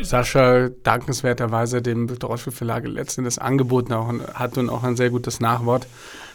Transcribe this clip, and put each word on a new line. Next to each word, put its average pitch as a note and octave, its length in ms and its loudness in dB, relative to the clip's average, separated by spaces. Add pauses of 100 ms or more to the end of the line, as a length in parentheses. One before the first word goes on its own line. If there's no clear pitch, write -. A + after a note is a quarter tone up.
Sascha B2+ 680 4 (140)
dankenswerterweise A#2+ 960 0
dem A#2 280 0
Droschel A#2+ 440 -6
Verlag A#2 340 -4
letzten A#2+ 360 -6
Endes A#2+ 160 -2
angeboten B2+ 560 2
auch A2+ 180 0 (220)
hat B2 240 -4
und B2 100 0
auch A#2+ 140 -4
ein B2 140 0
sehr B2 120 4
gutes A#2+ 320 -2
Nachwort A#2+ 460 2 (480)